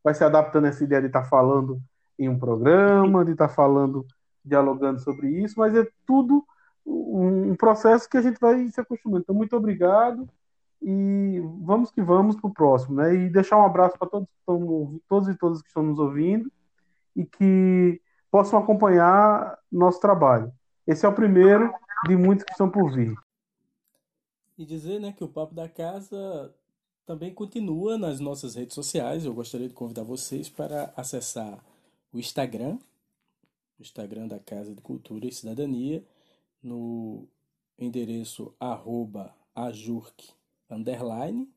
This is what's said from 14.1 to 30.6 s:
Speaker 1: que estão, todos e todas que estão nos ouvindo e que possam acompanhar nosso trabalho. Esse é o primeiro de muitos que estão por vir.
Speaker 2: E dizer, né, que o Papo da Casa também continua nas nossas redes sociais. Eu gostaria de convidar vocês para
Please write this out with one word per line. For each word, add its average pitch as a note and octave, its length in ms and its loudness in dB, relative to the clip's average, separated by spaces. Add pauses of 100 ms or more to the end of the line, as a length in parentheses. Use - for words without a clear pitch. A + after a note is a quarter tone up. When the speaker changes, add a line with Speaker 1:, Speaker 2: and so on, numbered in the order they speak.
Speaker 1:
que - 100 -20
estão, D#3+ 680 -4
todos G3 220 0
e F3+ 60 -2
todas E3 260 -2
que - 60 -20
estão D#3+ 140 -6
nos D3+ 160 -2
ouvindo D#3+ 540 -2 (640)
e F3+ 100 -4
que F#3 720 4 (300)
possam G3+ 300 4
acompanhar G#3 1000 4 (140)
nosso F3+ 280 2
trabalho. C3+ 520 4 (340)
Esse D#3+ 200 0
é G3+ 40 6
o G3+ 60 0
primeiro G3+ 580 6 (340)
de F#3 80 4
muitos F#3+ 280 4
que - 80 -16
estão G3 180 0
por F#3 240 0
vir. A2+ 220 -2 (1400)
Speaker 2:
E E3 80 -18
dizer, D#3+ 360 -10
né, G3+ 120 -10
que G3 120 -14
o E3 40 -10
Papo D#3 280 -10
da E3 120 -12
Casa F#3+ 840 -12 (520)
também E3+ 280 -14
continua G3+ 640 -8
nas D#3 220 -8
nossas C#3 360 -12
redes A#2+ 200 -14
sociais. D3 500 -8
Eu B2+ 80 -8
gostaria A#2+ 340 -12
de B2 60 -16
convidar A#2 300 -14
vocês B2+ 460 -12
para D3 460 -12